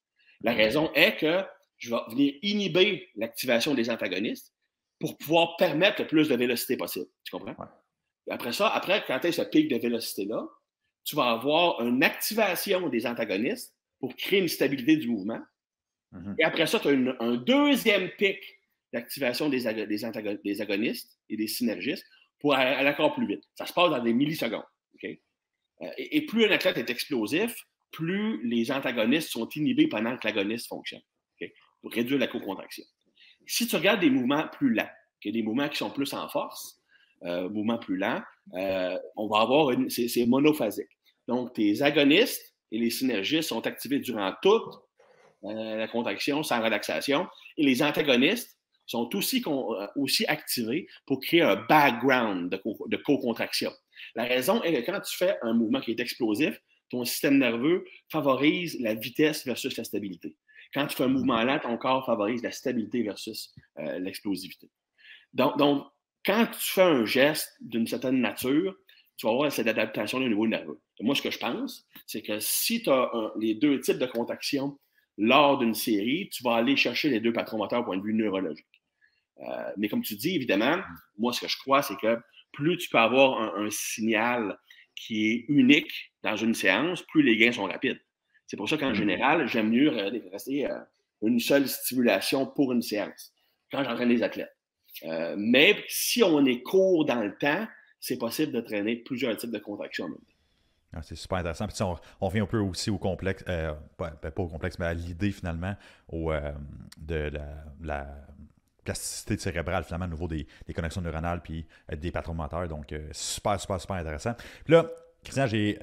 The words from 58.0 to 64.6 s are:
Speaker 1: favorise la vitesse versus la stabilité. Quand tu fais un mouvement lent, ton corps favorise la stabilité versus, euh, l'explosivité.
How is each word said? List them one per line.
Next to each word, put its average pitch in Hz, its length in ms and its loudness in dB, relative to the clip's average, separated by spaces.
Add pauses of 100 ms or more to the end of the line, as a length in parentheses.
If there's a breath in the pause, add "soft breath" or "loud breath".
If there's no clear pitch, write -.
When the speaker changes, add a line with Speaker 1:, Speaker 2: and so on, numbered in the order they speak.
Speaker 1:
favorise 151 680 0
la 110 160 -2
vitesse 151 500 0
versus 120 320 -4
la 113 60 -8
stabilité. 98 520 -8 (380 loud breath)
Quand 143 140 0
tu - 80 -8
fais 143 80 0
un 127 60 4
mouvement 127 340 2
lent, 127 160 2
ton 117 180 -4
corps 131 280 0
favorise 113 380 0
la 95 80 -4
stabilité 120 500 -2
versus, - 520 -8 (260 soft breath)
euh, 76 200 -6
l'explosivité. 92 680 -8 (640 loud breath)